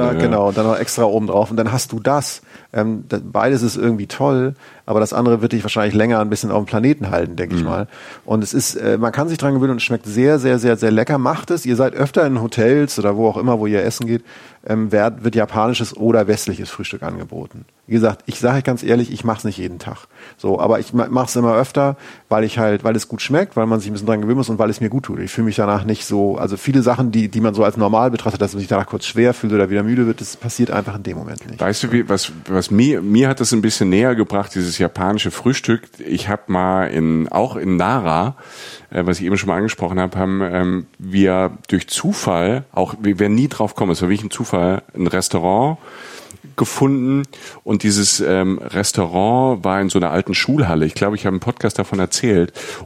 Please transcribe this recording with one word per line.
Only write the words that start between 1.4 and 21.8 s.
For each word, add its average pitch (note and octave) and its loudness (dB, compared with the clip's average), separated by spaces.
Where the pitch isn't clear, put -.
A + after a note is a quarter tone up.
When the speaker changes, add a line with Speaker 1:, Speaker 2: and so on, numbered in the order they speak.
Speaker 1:
und A2+ -4
dann A2+ 0
hast B2+ -4
du A2+ -6
das. C3+ -2
Ähm, A2 -2
da, G#2 -2
beides A2+ 0
ist G#2+ 0
irgendwie G#2 0
toll, C3+ 0
aber G#2+ 2
das G#2+ 0
andere A#2+ 2
wird A#2 0
dich A2+ 0
wahrscheinlich G#2 0
länger A2 4
ein G#2+ 0
bisschen G#2+ -2
auf G2+ 0
dem - -8
Planeten A#2 0
halten, F2 -2
denke F2+ -4
ich F2 0
Speaker 2:
Mhm. D#2+ -2
Speaker 1:
mal. F#2 -4
Und A2 0
es G2+ -4
ist, - -2
äh, G#2+ 0
man A2+ 0
kann D3 0
sich E3 -4
dran C#3+ 0
gewöhnen C3+ 2
und B2 -2
es - -8
schmeckt - -4
sehr, B2+ 4
sehr, B2+ 2
sehr, A#2 2
sehr A2 2
lecker. A2 2
Macht C3+ -2
es, E3+ -2
ihr B2 0
seid B2+ 2
öfter C#3+ 2
in C3 0
Hotels A#2+ 2
oder G2+ 2
wo A2+ 4
auch G2+ 0
immer, A#2 2
wo G#2+ 0
ihr G#2 2
essen A2+ -4
geht, A#2 -2
ähm, A2 0
werd, A2 2
wird A2+ 0
japanisches A2 0
oder A2+ 4
westliches G2 -2
Frühstück - -12
angeboten. E2+ -12
Wie A2+ -2
gesagt, A2 2
ich - -12
sage B2+ 2
ganz B2+ -2
ehrlich, A#2 2
ich A#2 -8
mach's A2+ -2
nicht G#2 -6
jeden F2+ -8
Tag. - -14
So, G2 -2
aber A2 2
ich - -10
ma-, B2 0
mach's B2 -2
immer A#2+ 2
öfter, C#3 0